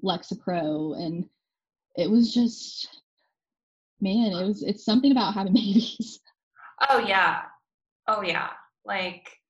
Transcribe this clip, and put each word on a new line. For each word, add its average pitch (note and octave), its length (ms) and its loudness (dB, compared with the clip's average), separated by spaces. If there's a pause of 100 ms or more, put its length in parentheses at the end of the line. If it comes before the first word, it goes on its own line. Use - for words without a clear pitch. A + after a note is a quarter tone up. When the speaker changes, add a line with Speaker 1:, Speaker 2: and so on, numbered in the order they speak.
Speaker 1:
Lexapro, D#3 960 -4
and E3+ 280 -6 (680)
it F3 140 0
was A#3 240 4
just, - 540 -2 (1120)
man, G#3 320 2
it F3+ 120 -4
was, G3+ 180 -2
it's - 220 -6
something C4 280 4
about G#3 220 2
having G3 180 0
<laughs> - 20 8
babies. - 680 0 (680)
Speaker 2:
Oh, B3+ 80 6
yeah. F#3+ 440 2 (680)
Oh, G#3+ 140 0
yeah. D#3 260 -4 (360)
Like, F#3 440 -8 (220)